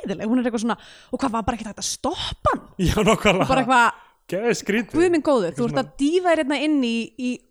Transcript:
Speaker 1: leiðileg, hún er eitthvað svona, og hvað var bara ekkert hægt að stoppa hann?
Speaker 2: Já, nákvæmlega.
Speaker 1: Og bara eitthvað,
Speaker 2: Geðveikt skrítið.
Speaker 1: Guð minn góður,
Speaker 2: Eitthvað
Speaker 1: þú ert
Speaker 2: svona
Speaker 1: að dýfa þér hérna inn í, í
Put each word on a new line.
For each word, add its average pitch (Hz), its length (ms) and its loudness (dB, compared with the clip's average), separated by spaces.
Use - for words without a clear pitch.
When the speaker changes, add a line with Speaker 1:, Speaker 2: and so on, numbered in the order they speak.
Speaker 1:
leiðileg, 190 240 -6
hún 247 100 2
er 247 120 0
eitthvað 220 160 -4
svona, 226 100 -2
og 254 60 -6
hvað 269 120 -2
var 226 140 -4
bara 247 120 -4
ekkert 220 160 -12
hægt - 60 -16
að 180 100 -8
stoppa - 640 -4
hann? - 80 -4
Speaker 2:
Já, 165 240 2
nákvæmlega. 196 380 4
Speaker 1:
Og 151 80 0
bara 262 160 2
eitthvað, 240 280 4
Speaker 2:
Geðveikt 190 320 -2
skrítið. 214 320 -2
Speaker 1:
Guð 339 180 4
minn 330 120 2
góður, 247 260 2
Speaker 2:
Eitthvað - 80 -6
Speaker 1:
þú 240 80 -2
ert 233 80 -2
Speaker 2:
svona 240 160 -2
Speaker 1:
að - 80 -20
dýfa 349 320 2
þér 311 160 2
hérna 269 180 -2
inn 302 220 2
í, 226 340 -2
í 247 200 -4